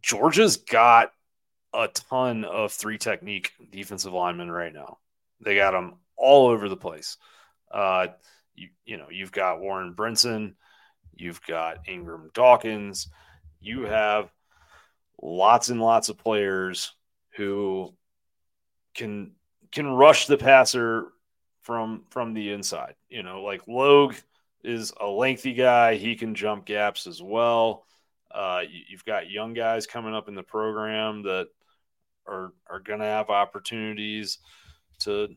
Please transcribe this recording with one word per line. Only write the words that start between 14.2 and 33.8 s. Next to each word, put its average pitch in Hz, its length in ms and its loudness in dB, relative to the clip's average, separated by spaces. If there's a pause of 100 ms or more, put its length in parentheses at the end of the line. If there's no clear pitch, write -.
lots 98 480 4
and 120 120 -4
lots 113 280 2
of 104 100 -10
players 95 760 -4 (420)
who 98 580 -6 (1000)
can, 104 380 -12 (400)
can 147 160 -6
rush 135 380 8
the 143 120 4
passer 123 680 4 (540)
from, 113 480 -6
from 117 220 -6
the 104 200 -8
inside. 98 420 -10 (160)
You 117 120 -12
know, 92 200 -12
like, 98 260 -10
Logue 139 460 6 (500)
is 113 340 -8
a 104 80 -6
lengthy 123 460 -2
guy. 120 440 4
He 107 200 -6
can 110 180 -8
jump 104 300 -6
gaps 104 420 -4
as 85 160 -18
well. 113 640 0 (460)
Uh, 90 380 -6
you, 82 200 -20
you've 92 160 -20
got 98 240 -6
young 107 240 -10
guys 113 340 -4
coming 110 280 -10
up 107 140 -8
in 104 60 -16
the 95 80 -14
program 107 840 -6
that 95 240 -6 (800)
are, 95 260 -12 (160)
are 92 120 -14
gonna 104 240 -8
have 107 240 -4
opportunities 107 1120 -6 (600)